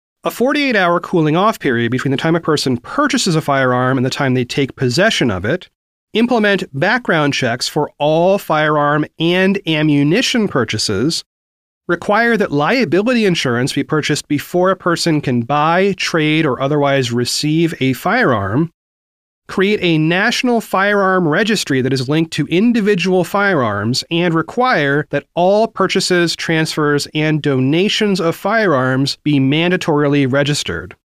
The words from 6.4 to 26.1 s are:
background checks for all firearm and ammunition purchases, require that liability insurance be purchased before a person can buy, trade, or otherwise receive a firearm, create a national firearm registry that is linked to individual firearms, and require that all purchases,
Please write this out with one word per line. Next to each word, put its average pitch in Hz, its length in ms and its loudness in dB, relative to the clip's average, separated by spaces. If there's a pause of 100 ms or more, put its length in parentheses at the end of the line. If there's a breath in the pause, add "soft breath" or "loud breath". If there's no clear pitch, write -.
background 175 540 0
checks 123 340 -2
for 147 300 -2
all 165 400 2
firearm 151 680 0 (120)
and 185 480 2
ammunition 156 800 2
purchases, 110 760 -2 (640)
require 208 500 0
that 190 140 -2
liability 208 720 0
insurance 135 480 0
be 143 80 -2
purchased 143 460 -4
before 180 420 -2
a 190 60 0
person 165 440 0
can 123 220 0
buy, 160 560 0
trade, 156 480 0
or 160 160 -2
otherwise 139 500 0
receive 151 680 0
a 131 140 0
firearm, 147 760 0 (760)
create 202 340 0
a 170 160 2
national 214 640 0
firearm 190 680 0
registry 160 540 0
that 127 100 -2
is 131 160 -2
linked 160 240 0
to 151 160 -4
individual 190 800 2
firearms, 127 840 0
and 170 240 0
require 160 760 0
that 143 240 -4
all 196 340 2
purchases, 180 720 0